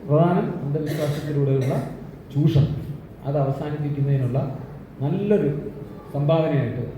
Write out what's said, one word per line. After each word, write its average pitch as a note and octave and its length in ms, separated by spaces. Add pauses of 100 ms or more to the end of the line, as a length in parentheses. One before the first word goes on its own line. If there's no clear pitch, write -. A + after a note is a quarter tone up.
പ്രധാനം F3 380 (180)
അന്ധവിശ്വാസത്തിലൂടെയുള്ള C#3+ 1080 (600)
ചൂഷണം, - 380 (560)
അത് C#3+ 160
അവസാനിപ്പിക്കുന്നതിനുള്ള C#3 920 (680)
നല്ലൊരു F#3 460 (640)
സംഭാവനയായിട്ട് C#3+ 680 (160)